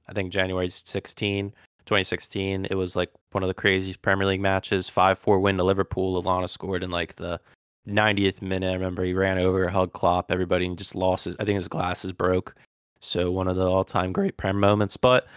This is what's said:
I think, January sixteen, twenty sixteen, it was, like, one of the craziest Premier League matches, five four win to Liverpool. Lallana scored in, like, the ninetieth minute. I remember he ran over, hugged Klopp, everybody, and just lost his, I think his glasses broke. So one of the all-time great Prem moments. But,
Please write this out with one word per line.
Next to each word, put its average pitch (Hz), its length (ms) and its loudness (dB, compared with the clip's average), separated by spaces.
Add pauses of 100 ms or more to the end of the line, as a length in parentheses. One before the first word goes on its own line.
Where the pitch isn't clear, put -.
I - 40 -16
think, 95 200 -6
January 92 380 -2
sixteen, 101 800 -6 (320)
twenty 98 200 2
sixteen, 95 680 -4
it 98 60 -2
was, 92 200 -4
like, 90 140 -2 (220)
one 98 100 -2
of 92 60 -2
the 95 60 -2
craziest 95 480 0
Premier 98 240 0
League 98 140 0
matches, 95 480 0
five 95 300 4
four 101 220 2
win 98 160 2
to 90 80 2
Liverpool. 92 580 0
Lallana 92 260 -2
scored 90 340 -6
in, 92 80 -8
like, 87 260 -4
the 87 240 -6 (460)
ninetieth 104 540 2
minute. 95 300 -2
I 92 40 0
remember 92 280 -4
he 92 120 0
ran 95 240 2
over, 92 300 2
hugged 92 240 0
Klopp, 90 380 0
everybody, 92 360 0
and 90 120 -6
just 92 160 -6
lost 92 300 0
his, 90 160 -6
I 110 40 -2
think 101 120 2
his 90 120 -2
glasses 90 440 -4
broke. 92 420 0 (460)
So 87 320 -2
one 92 160 0
of 92 80 0
the 92 120 2
all-time 92 440 0
great 196 240 -2
Prem 98 220 -2
moments. 101 380 4
But, 127 300 4 (100)